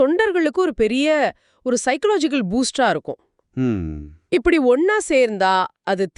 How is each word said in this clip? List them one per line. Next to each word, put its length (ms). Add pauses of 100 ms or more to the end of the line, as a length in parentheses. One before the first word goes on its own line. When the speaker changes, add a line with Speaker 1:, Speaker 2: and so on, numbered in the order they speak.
Speaker 1:
தொண்டர்களுக்கு 580
ஒரு 160
பெரிய 600 (280)
ஒரு 220
சைக்கலாஜிக்கல் 680
பூஸ்டா 380
இருக்கும். 280 (400)
Speaker 2:
ம். 500 (220)
Speaker 1:
இப்படி 300
ஒன்னா 400 (100)
சேர்ந்தா 560 (180)
அது 360